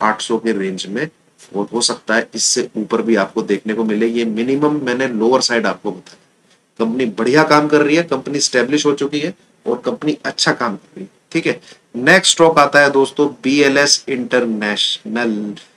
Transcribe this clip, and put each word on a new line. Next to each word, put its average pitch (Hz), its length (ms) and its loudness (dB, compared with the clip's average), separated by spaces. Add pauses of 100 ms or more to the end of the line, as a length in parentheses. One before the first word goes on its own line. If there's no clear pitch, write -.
आठ 107 200 0
सौ 113 160 -2
के 113 140 -2
range 95 340 -4
में, 123 220 -6 (440)
और 101 200 -4
हो 117 80 -2
सकता 117 340 -2
है 117 200 0
इससे - 420 -2
ऊपर 107 260 -2
भी 113 140 2
आपको 98 260 -2
देखने 101 320 -2
को 113 100 -2
मिले। 110 240 0
ये 117 180 -2
minimum 139 580 0
मैंने 127 240 -2
lower 120 320 2
side 117 260 0
आपको 95 240 -4
बताया। - 260 -14 (640)
Company 117 280 -2
बढ़िया 127 360 2
काम 151 240 2
कर 147 140 4
रही 147 140 2
है, 170 60 2
company 143 360 -4
एस्टैब्लिश 135 480 0
हो 143 80 2
चुकी 143 260 -4
है 170 140 -6 (320)
और 120 180 -4
company 143 400 -4
अच्छा - 280 -2
काम 110 240 -4
कर - 200 -20
रही 95 80 -14
है, - 60 -20 (220)
ठीक 165 140 -2
है। 123 140 -2 (360)
next 165 360 4
stock 165 260 6
आता 143 220 4
है 143 100 6
दोस्तों, 135 380 2 (140)
बीएलएस 143 680 2
International। 110 1500 -2 (220)